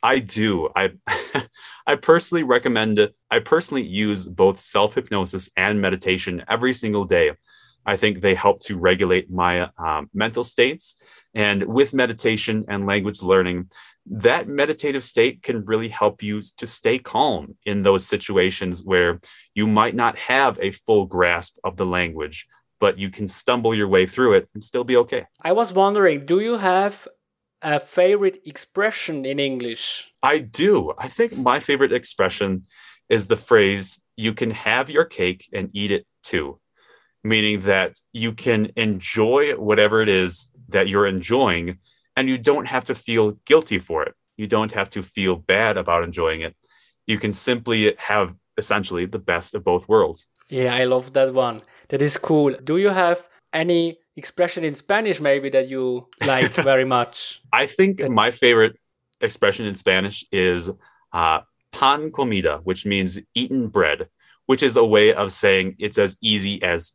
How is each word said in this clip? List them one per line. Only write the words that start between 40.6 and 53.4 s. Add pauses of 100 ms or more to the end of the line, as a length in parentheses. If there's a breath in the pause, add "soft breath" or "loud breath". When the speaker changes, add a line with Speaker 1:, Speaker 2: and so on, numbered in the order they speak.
Speaker 1:
that
you're
enjoying, (380)
and
you
don't
have
to
feel (120)
guilty
for
it. (220)
You
don't
have
to
feel
bad
about
enjoying
it. (500 soft breath)
You
can
simply
have (240)
essentially
the
best
of
both
worlds. (220)
Speaker 2:
Yeah,
I
love
that
one. (280 soft breath)
That
is
cool. (120)
Do
you
have (240 soft breath)